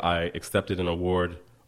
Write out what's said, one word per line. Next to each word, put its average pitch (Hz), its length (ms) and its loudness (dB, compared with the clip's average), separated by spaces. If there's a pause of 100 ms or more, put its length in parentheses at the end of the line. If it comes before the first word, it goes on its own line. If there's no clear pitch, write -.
I 85 320 2
accepted 92 440 -2
an 87 80 0
award 90 500 0 (300)